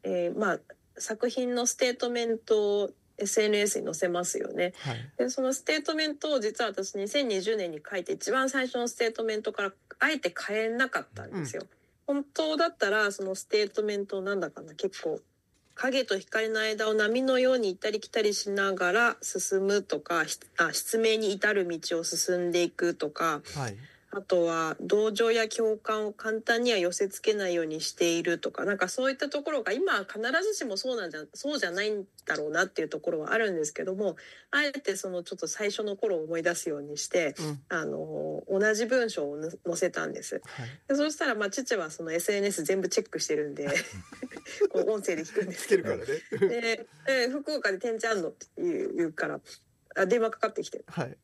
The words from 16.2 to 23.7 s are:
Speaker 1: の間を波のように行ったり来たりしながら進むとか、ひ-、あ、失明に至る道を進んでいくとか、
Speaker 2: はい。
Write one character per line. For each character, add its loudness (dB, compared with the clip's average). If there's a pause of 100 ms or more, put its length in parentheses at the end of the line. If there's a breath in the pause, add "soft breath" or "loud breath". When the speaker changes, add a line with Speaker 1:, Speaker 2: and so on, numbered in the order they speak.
Speaker 1:
の 0
間 0
を 2
波 4
の 4
よ 6
う 4
に 2
行 -4
っ -20
た 0
り 0
来 -10
た 0
り 4
し -4
な 2
が 2
ら 4
進 0
む 4
と -4
か、 0
ひ-、 -6 (200)
あ、 4
失 -2
明 4
に 2
至 2
る 2
道 -2
を -4
進 0
ん 0
で 4
い 2
く 0
と -4
か、 -2 (140)
Speaker 2:
は -4
い。 -10 (360 loud breath)